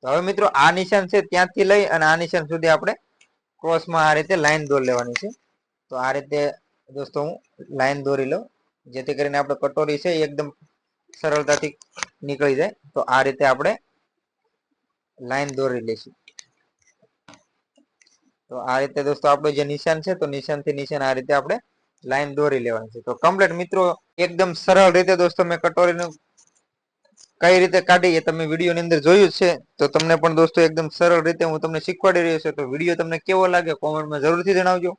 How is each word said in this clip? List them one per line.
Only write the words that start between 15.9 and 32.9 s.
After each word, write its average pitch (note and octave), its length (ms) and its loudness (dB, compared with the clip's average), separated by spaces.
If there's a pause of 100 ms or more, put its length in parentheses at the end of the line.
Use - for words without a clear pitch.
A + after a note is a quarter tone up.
તો B2+ 40 -12 (160)
આ B2+ 100 0
રીતે C#3 280 -4
દોસ્તો C#3+ 180 -2
આપણું C#3+ 300 2
જે D3 60 -2 (100)
નિશાન D#3+ 320 -2
છે F#3+ 100 -2
તો E3+ 100 -4 (100)
નિશાનથી C#3+ 460 -6
નિશાન C#3+ 260 -6
આ C3+ 100 0
રીતે C3 220 -2
આપણે D3+ 180 -6 (460)
લાઈન C#3 340 -4
દોરી C#3+ 300 0
લેવાની A2+ 260 -6
છે. A#2+ 80 -16
તો B2 100 -8 (120)
કમ્પ્લીટ F3+ 380 2
મિત્રો F#3 220 0 (420)
એકદમ F3 280 -2
સરળ F#3+ 440 4
રીતે F#3 160 4 (100)
દોસ્તો F3 260 0
મેં E3+ 160 -4
કટોરીનું F3 480 0 (1300)
કઈ F3+ 200 6
રીતે F3+ 240 4
કાઢી F3+ 320 4
એ D#3 100 0
તમે D#3+ 240 -4
વીડિયોની E3+ 340 -2
અંદર E3 220 2
જોયું F#3+ 240 6
જ - 80 -10
છે. F#3 100 4 (280)
તો - 60 2 (100)
તમને E3 280 2
પણ D#3+ 180 2
દોસ્તો E3 220 4
એકદમ D#3+ 260 2 (100)
સરળ F3 300 4
રીતે E3 220 -2
હું D#3 140 -4
તમને D#3+ 220 -4
શીખવાડી F3+ 400 2
રહ્યો E3 180 0
છું. D#3 140 -4
તો D3 140 -4
વીડિયો E3+ 300 -2